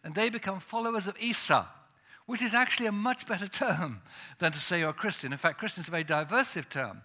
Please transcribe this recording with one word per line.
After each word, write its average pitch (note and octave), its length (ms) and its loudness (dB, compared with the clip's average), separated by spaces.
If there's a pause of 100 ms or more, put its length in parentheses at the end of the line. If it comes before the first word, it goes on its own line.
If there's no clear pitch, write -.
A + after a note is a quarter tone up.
And D#3 120 -8
they A3 160 4
become G3 280 -4
followers A3+ 460 -2
of G3 140 -4
Isa, E3 480 2 (600)
which A#3+ 160 -2
is A3+ 100 2
actually A#3+ 320 4
a G#3 60 4
much A3 340 0
better G3+ 220 -2
term D#3+ 520 0 (380)
than E3 140 2
to D3+ 80 -6
say E3+ 200 0
you're D#3 100 2
a D3+ 40 -2
Christian. D#3 400 -4
In C3+ 60 -4
fact, D#3+ 180 2
Christian G3+ 240 -6
is D#3+ 80 -8
a - 20 -6
very E3 120 0
diversive D#3 680 0
term G#2+ 360 -4